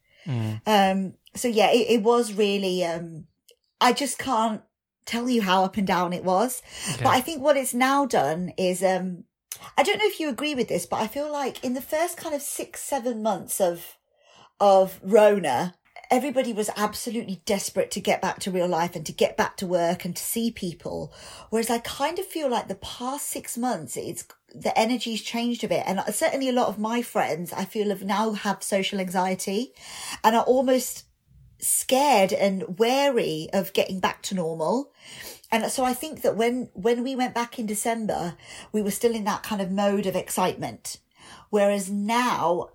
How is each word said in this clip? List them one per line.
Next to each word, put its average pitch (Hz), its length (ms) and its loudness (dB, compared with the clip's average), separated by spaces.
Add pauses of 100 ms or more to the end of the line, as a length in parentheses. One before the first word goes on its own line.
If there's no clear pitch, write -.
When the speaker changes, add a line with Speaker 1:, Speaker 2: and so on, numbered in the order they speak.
(260)
Speaker 1:
Mm. 110 400 -2
Speaker 2:
Um, 190 480 4 (200)
so - 140 -2
yeah, 208 220 4
it, 247 180 6
it 226 140 4
was 233 320 4
really, 196 500 0
um, 165 420 -6 (540)
I 240 140 6
just 277 240 -4
can't 226 440 -2 (440)
tell 240 240 -4
you 233 100 4
how 190 240 4
up 190 140 -2
and 190 80 2
down 180 260 2
it 180 120 -6
was. 190 360 0 (320)
Speaker 1:
Okay. - 120 -4
Speaker 2:
But 262 100 6
I 254 80 4
think 311 180 -8
what 277 160 4
it's 262 160 -2
now 262 320 4
done 170 540 0
is, 185 240 0
um, 185 420 0 (540)
I 285 40 6
don't 392 160 2
know 427 80 4
if - 140 -2
you 311 80 -2
agree 294 280 -2
with 240 120 0
this, 180 160 -2
but - 160 -4
I 214 60 0
feel 285 260 -6
like 277 320 -6
in 254 80 -2
the 262 80 -4
first 330 380 -2
kind 311 160 -6
of 277 80 -6
six, - 400 -10
seven 233 400 -4
months 208 400 -2
of, 175 340 -2 (640)
of 190 440 6
Rona, 190 720 4 (360)
everybody 247 420 0
was 208 240 -2
absolutely 208 680 -4
desperate 196 480 -2
to 208 80 -4
get - 200 0
back - 200 -2
to 202 100 -6
real 180 160 0
life 175 300 0
and 156 100 -8
to 175 60 -6
get - 240 2
back - 200 0
to - 80 -8
work 175 400 0
and 175 120 -6
to - 80 -8
see 233 260 -2
people. 165 640 -8 (360)
Whereas 226 200 0
I 233 80 0
kind 302 400 -4
of 370 80 -6
feel 311 220 -4
like 233 180 -2
the 185 80 -8
past - 540 -8
six - 280 -10
months, 233 400 -4
it's, - 280 -8 (280)
the - 240 -4
energy's 226 460 0
changed 240 400 -4
a 214 60 -4
bit. 160 180 0
And 190 160 -2 (100)
certainly 269 360 0
a 254 40 0
lot 240 140 2
of 208 140 -4
my 233 200 -2
friends, 165 520 -2
I 190 120 -4
feel, 208 260 -2
have 190 120 -4
now 208 300 0
have 202 320 -4
social 196 340 -2
anxiety 190 720 -2 (520)
and 220 100 8
are 226 80 4
almost 254 600 2 (560)
scared 254 720 4
and 190 480 -2
wary 233 720 2
of 190 200 -2
getting 190 280 0
back - 220 -2
to - 120 -6
normal. 165 560 0 (640)
And 214 180 0
so 262 140 0
I 247 100 2
think 311 280 -8
that - 140 2
when, 240 380 0
when 233 300 0
we 269 100 -4
went 247 220 -2
back 240 240 -4
in 220 60 -4
December, 202 720 -4 (360)
we 214 100 0
were 202 80 -2
still 233 240 0
in 220 100 -6
that 196 200 -2
kind 202 180 -2
of 185 80 -2
mode 202 360 2
of 180 100 -2
excitement. - 840 -4 (520)
Whereas 202 400 2
now, 202 840 0